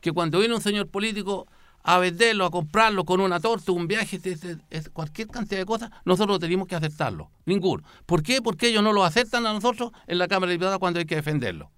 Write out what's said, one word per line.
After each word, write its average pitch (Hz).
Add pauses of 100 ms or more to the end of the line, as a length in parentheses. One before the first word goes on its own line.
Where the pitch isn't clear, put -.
que 165
cuando 165
viene 233
un 220
señor 208
político 202 (360)
a 175
venderlo, 185
a 175
comprarlo 180
con 185
una 185
torta, 220
un 175
viaje, 208
este, 185
este, 170 (140)
es 156
cualquier 160
cantidad 202
de 185
cosas, 220 (160)
nosotros 196
no -
tenemos 175
que 185
aceptarlo, 151 (140)
ninguno. 131 (240)
¿Por 165
qué? 254
Porque 226
ellos 220
no 214
lo 202
aceptan 233
a 214
nosotros 233 (140)
en 170
la 180
Cámara 185
de 180
Diputados 185
cuando 180
hay 170
que 160
defenderlo. 123